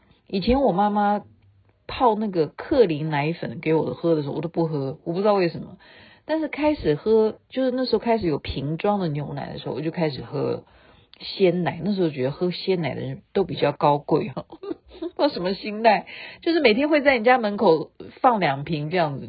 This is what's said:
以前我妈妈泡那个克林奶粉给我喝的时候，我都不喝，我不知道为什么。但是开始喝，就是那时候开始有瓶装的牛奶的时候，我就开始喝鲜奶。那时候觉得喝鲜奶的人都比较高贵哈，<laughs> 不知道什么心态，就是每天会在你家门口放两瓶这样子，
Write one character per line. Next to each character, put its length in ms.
以 100
前 240
我 80
妈 200
妈 340
泡 260
那 140
个 180
克 380
林 260
奶 220
粉 260
给 160
我 180
喝 220
的 80
时 60
候， 60
我 60
都 80
不 200
喝， 340
我 100
不 60
知 60
道 100
为 140
什 120
么。 180
但 120
是 80
开 300
始 180
喝， 540
就 160
是 80
那 120
时 100
候 40
开 180
始 120
有 100
瓶 380
装 240
的 80
牛 260
奶 180
的 60
时 100
候， 60
我 60
就 100
开 200
始 120
喝 400
鲜 460
奶。 180
那 100
时 100
候 80
觉 120
得 80
喝 220
鲜 280
奶 140
的 60
人 220
都 100
比 140
较 160
高 260
贵 300
哈， 180
<laughs> 540
不 80
知 80
道 120
什 140
么 120
心 280
态， 240
就 120
是 80
每 120
天 160
会 140
在 160
你 60
家 140
门 180
口 340
放 180
两 240
瓶 280
这 60
样 220
子， 100